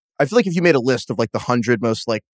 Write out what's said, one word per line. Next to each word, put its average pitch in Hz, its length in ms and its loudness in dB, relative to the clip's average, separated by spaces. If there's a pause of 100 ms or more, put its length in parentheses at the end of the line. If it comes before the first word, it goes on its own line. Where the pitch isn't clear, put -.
(200)
I 147 60 2
feel 202 120 0
like 220 100 2
if 165 80 -4
you 180 60 0
made 170 140 4
a 131 40 4
list 120 300 -2
of, 107 100 -6
like, 113 140 -2
the 107 60 -2
hundred 120 420 0
most, 113 260 -2
like, 110 160 -4 (100)